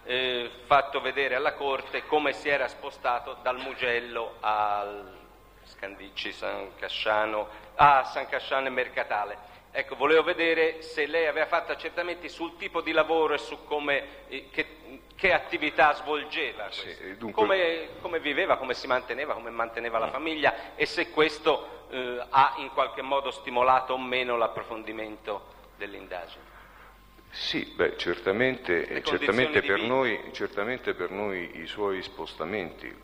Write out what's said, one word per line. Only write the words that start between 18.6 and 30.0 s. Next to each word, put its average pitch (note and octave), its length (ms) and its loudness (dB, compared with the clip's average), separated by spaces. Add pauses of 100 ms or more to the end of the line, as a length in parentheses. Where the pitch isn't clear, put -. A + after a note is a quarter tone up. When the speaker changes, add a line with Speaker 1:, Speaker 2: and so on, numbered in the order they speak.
Speaker 1:
si - 140 -6
manteneva, B2+ 460 0
come A#2 160 -8
manteneva A2+ 480 -2
la A2+ 100 0
Speaker 2:
Mm. - 40 -4
Speaker 1:
famiglia D3 440 0 (200)
e D3+ 100 0
se - 240 -2
questo, - 800 2
eh, B2 400 -6
ha C3+ 280 6
in C3+ 160 -8
qualche C3+ 280 0
modo C3+ 280 0
stimolato B2+ 640 2
o C3 40 0
meno B2+ 380 0
l'approfondimento A2 1080 -4 (300)
dell'indagine. F#2+ 800 -12 (720)
Speaker 2:
Sì, - 460 -4
beh, F2 220 2
certamente, G#2 760 0
Speaker 1:
Le E2 140 2
Speaker 2:
eh, - 160 -4
certamente C3+ 560 2
Speaker 1:
condizioni - 20 0
di - 60 -2
Speaker 2:
per G2 80 4
Speaker 1:
vita. G#2+ 120 0
Speaker 2:
noi, B2+ 460 0